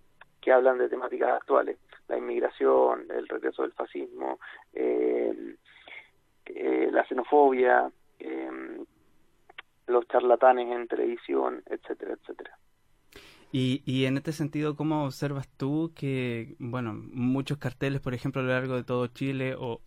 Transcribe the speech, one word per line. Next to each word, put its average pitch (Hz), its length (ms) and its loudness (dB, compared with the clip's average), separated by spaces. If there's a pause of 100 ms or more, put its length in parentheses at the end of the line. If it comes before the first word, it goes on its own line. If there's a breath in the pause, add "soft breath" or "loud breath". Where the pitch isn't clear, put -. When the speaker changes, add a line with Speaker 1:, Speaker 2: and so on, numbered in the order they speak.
(420)
Speaker 1:
que 131 100 4
hablan 127 260 6
de 123 120 2
temáticas 127 400 -2
actuales, 127 480 2 (300 loud breath)
la 131 100 -2
inmigración, 123 920 2
el 123 180 -6
regreso - 340 -4
del 60 100 -2
fascismo, 64 680 -8 (360 loud breath)
eh, 62 800 -2 (920 loud breath)
eh, 131 460 0
la - 140 2
xenofobia, 127 840 4 (280)
eh, 65 320 -10 (1400)
los 120 220 2
charlatanes 123 680 4
en 120 140 -6
televisión, 123 800 -2
etcétera, - 480 -10
etcétera. - 420 -16 (1000 loud breath)
Speaker 2:
Y, 131 300 0
y 131 220 0
en 131 100 0
este 147 160 -4
sentido, 151 440 -4
¿cómo 151 280 0
observas 139 420 -4 (120)
tú 156 360 -2
que, 123 640 -4
bueno, 120 360 -4 (180)
muchos 131 460 0
carteles, 135 420 -4
por 123 140 -4
ejemplo, 135 260 -4
a 127 40 0
lo 127 60 0
largo 127 260 0
de 120 80 -4
todo 123 240 -2
Chile, 131 500 -4
o, 117 280 -8